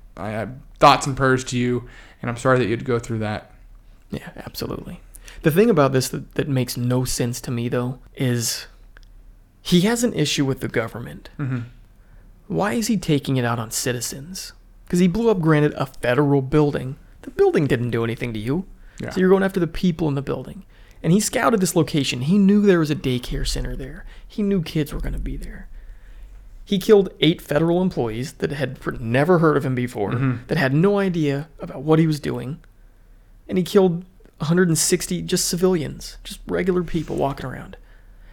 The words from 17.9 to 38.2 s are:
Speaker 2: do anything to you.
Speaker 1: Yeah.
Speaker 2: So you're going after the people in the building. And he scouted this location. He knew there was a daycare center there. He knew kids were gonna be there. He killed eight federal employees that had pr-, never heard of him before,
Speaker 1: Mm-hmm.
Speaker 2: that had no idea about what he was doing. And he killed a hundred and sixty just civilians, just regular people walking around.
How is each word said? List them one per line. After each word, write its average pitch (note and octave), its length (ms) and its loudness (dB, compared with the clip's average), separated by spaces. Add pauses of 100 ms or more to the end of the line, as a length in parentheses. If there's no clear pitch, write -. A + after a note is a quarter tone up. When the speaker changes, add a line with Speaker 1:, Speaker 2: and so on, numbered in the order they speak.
Speaker 2:
do A#2 140 0
anything A#2 300 -4
to A2 40 -6
you. C3+ 280 -2 (340)
Speaker 1:
Yeah. - 100 -8
Speaker 2:
So F3+ 100 -2
you're F#3 100 6
going G3 120 6
after G3 160 0
the E3+ 80 2
people E3 400 0
in C#3+ 80 0
the C#3 80 -4
building. C#3 420 -8 (380)
And D#3+ 100 2
he G3 80 6
scouted A3+ 400 2
this F#3 140 0
location. D#3 480 0
He E3+ 160 2
knew G3+ 240 6
there G3 160 6
was D#3 120 2
a C#3+ 60 -2
daycare C3+ 500 -4
center C3 280 -4
there. C#3 320 -12 (200)
He - 180 -6
knew G3 180 2
kids D#3 320 -2
were - 60 -6
gonna - 180 -4
be - 180 -4
there. - 320 -12 (960)
He G3+ 140 0
killed G3 320 6 (100)
eight D#3+ 220 4
federal E3 400 2
employees A#2+ 520 -2
that - 180 -4
had C3 280 -6
pr-, - 120 -6
never C3+ 480 2
heard D#3+ 160 4
of C#3+ 100 0
him C3 80 -2
before, A#2+ 380 -2
Speaker 1:
Mm-hmm. B2 340 -2
Speaker 2:
that - 120 0
had C3+ 160 2
no G3 240 4
idea D#3 500 0 (120)
about E3+ 220 -12
what D#3 160 4
he E3 80 6
was D3+ 140 0
doing. B2+ 380 -6 (920)
And F#3+ 100 -2
he F3+ 60 2
killed F#3 400 2 (360)
a E3 60 -6
hundred F3 220 4
and D#3+ 100 2
sixty F3+ 440 0
just F3 260 -2
civilians, E3+ 720 -2
just - 240 -14
regular F3+ 380 0
people D#3 320 -4
walking C#3 300 -2
around. C3 300 -14 (560)